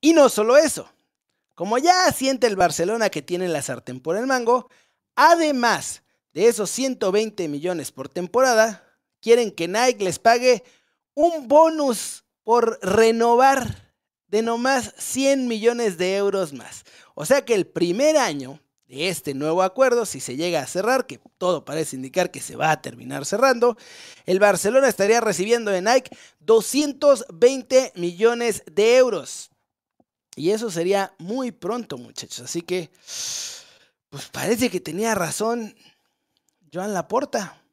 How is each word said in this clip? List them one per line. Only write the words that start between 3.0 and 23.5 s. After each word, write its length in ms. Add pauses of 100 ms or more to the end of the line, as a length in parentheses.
que 120
tiene 260
la 140
sartén 400
por 160
el 100
mango, 420 (460)
además 880 (300)
de 160
esos 200
ciento 440
veinte 340
millones 460
por 160
temporada, 760 (360)
quieren 300
que 180
Nike 340
les 160
pague 460 (480)
un 340
bonus 800 (180)
por 380
renovar 1120 (340)
de 140
nomás 560
cien 500
millones 500
de 200
euros 340
más. 320 (320)
O 100
sea 200
que 100
el 120
primer 500
año 420 (280)
de 200
este 260
nuevo 300
acuerdo, 420
si 140
se 160
llega 260
a 60
cerrar, 400
que 140 (160)
todo 260
parece 320
indicar 340
que 120
se 160
va 140
a 100
terminar 440
cerrando, 520 (480)